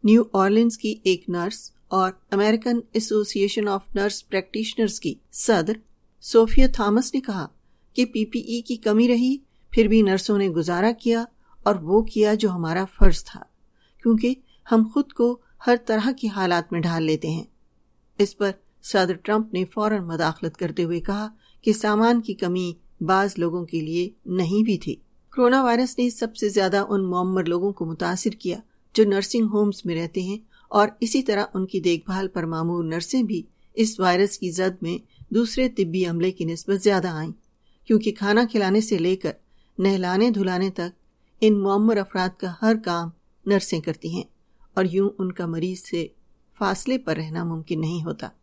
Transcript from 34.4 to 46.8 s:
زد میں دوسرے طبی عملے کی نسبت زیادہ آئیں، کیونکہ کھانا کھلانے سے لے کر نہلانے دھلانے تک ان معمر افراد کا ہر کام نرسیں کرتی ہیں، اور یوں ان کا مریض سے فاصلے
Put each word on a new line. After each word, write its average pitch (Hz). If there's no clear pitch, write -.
زد 185
میں 175
دوسرے 240
طبی 185
عملے 170
کی 185
نسبت 180
زیادہ 190
آئیں، 160
کیونکہ 220
کھانا 208
کھلانے 202
سے 220
لے 180
کر 170
نہلانے 190
دھلانے 190
تک 175
ان 208
معمر 208
افراد 185
کا 185
ہر 220
کام 170
نرسیں 190
کرتی 165
ہیں، 180
اور 190
یوں 196
ان 185
کا 180
مریض 170
سے 170
فاصلے 202